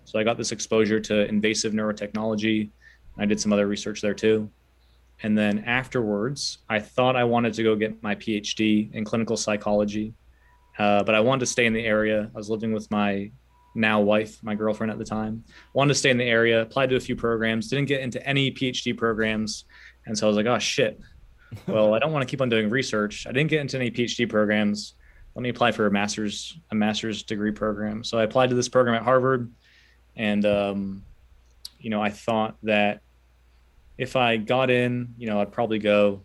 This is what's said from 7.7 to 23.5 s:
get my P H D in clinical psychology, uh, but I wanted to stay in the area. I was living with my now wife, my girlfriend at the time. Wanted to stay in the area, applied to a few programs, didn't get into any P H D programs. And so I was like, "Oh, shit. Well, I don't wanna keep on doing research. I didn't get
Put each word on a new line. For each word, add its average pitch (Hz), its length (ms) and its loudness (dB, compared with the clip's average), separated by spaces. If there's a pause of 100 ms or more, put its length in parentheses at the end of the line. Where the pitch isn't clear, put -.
get 107 280 -4
my 104 140 -2
P 107 200 -4
H 104 180 -6
D 107 380 2
in 110 100 -8
clinical 113 340 -2
psychology, 104 760 -2 (680)
uh, 104 260 4
but 110 100 4
I 107 60 6
wanted 127 200 4
to 120 60 0
stay 120 180 2
in 113 80 4
the 113 120 -2
area. 107 500 0
I - 20 -12
was 107 140 -10
living 110 220 -2
with 107 180 -6
my 101 400 0 (440)
now 110 260 2
wife, 107 420 0
my 107 120 -6
girlfriend 107 380 -2
at 107 60 -8
the 113 80 -8
time. 110 360 -6 (300)
Wanted 139 220 4
to 131 40 0
stay 139 120 4
in 123 80 4
the 123 60 0
area, 117 360 4
applied 127 300 0
to 131 60 2
a 123 40 2
few 123 160 -6
programs, 113 520 -2
didn't 139 200 -2
get 139 140 0
into 123 240 -6
any 139 240 2
P 131 160 -4
H 127 180 -4
D 123 80 -2
programs. 110 720 -2 (400)
And 113 120 -6
so 110 100 0
I - 20 6
was 104 80 4
like, 104 100 2
"Oh, 120 120 2
shit. - 420 -2 (680)
Well, 107 280 4
I 110 40 2
don't 156 140 0
wanna 139 140 -2
keep 135 160 -4
on 123 80 0
doing 110 180 2
research. 107 580 -2
I 113 60 -10
didn't 143 160 2
get 151 140 0